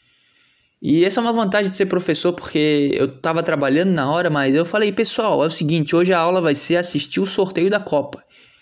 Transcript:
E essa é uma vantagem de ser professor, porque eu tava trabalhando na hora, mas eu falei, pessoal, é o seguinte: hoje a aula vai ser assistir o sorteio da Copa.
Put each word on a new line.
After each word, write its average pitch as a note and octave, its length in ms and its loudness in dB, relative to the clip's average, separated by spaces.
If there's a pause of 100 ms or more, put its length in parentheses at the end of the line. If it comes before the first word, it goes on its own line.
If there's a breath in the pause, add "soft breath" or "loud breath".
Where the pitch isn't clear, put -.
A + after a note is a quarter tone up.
(880 soft breath)
E D#3+ 160 4
essa G3 160 0
é A#3 40 0
uma A#3 100 0
vantagem G#3 380 0
de - 40 -6
ser G3 120 0
professor, F3+ 460 0
porque D3+ 600 0
eu C#3 260 -2
tava E3 220 -2
trabalhando D#3 480 0
na D3+ 180 0
hora, E3+ 220 0
mas C#3 240 0
eu D#3 100 4
falei, G#3+ 280 -2
pessoal, G3+ 520 0
é D#3 40 2
o - 20 0
seguinte: D#3+ 460 0
hoje F3+ 180 4
a F3 60 2
aula F3 200 2
vai D#3+ 140 2
ser E3+ 220 0
assistir F3 440 -2
o F#3+ 60 0
sorteio F#3+ 460 0
da G3+ 80 0
Copa. - 440 -4 (380 soft breath)